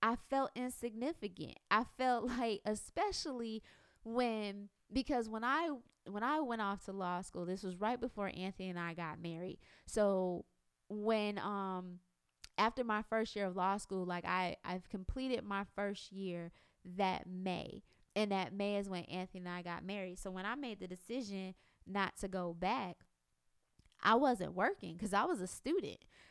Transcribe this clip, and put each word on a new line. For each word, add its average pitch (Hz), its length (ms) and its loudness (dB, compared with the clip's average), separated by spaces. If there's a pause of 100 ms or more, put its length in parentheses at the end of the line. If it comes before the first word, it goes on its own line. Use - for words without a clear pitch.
I 226 140 4 (120)
felt 269 260 2
insignificant. 240 1040 -4 (140)
I 220 140 6 (140)
felt 247 300 2
<laughs> 240 100 0
like, 233 280 0
especially 233 960 -2 (420)
when, 220 640 0 (240)
because 247 360 2
when 220 160 -4
I, 302 260 2 (400)
when 208 120 -4
I 294 180 2
went 233 220 0
off 202 240 -2
to 196 60 -6
law 185 300 -2
school, 180 240 -6
this 185 160 -2
was 185 140 -4
right 226 240 0
before 208 360 -4
Anthony 185 320 -6
and 175 100 -6
I 170 160 -4
got 165 260 -6
married. 170 380 -6 (280)
So 185 580 4 (440)
when, 208 500 2
um, 185 600 -2 (580)
after 233 260 4
my 220 180 2
first 220 340 0
year 202 100 2
of 185 100 -2
law 190 220 4
school, 190 260 -2
like, 175 200 -2
I, 180 400 2
I've 180 240 -4
completed 240 560 0
my 202 200 0 (100)
first 202 380 -2
year 175 400 -4 (440)
that 190 300 2
May, 185 560 -2 (320)
and 208 180 2
that 185 200 2
May 202 240 2
is 202 120 0
when 180 160 -2
Anthony 185 360 -6
and 180 80 -6
I 180 140 -4
got 175 220 -4
married. 185 340 -4
So 196 120 -6
when 185 160 -4
I 226 80 0
made 240 260 -4
the 185 80 -6
decision 196 640 -4 (320)
not 196 320 0
to 202 100 -2
go 180 260 -2
back, 185 440 0 (1040)
I 214 120 8
wasn't 233 400 6
working 185 420 0
'cause 185 160 -2
I 202 120 6
was 320 160 2
a 185 60 -2
student. - 520 -2 (320)